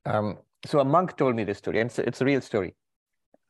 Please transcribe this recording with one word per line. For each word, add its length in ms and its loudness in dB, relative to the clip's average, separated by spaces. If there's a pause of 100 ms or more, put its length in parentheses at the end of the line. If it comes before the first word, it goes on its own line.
Um, 320 -2 (260)
so 140 2
a 40 4
monk 320 2
told 200 2
me 80 -2
this 160 -4
story, 200 -2
and 80 0
it's, 120 -6
it's 220 -4
a 40 2
real 160 2
story. 340 -4 (760)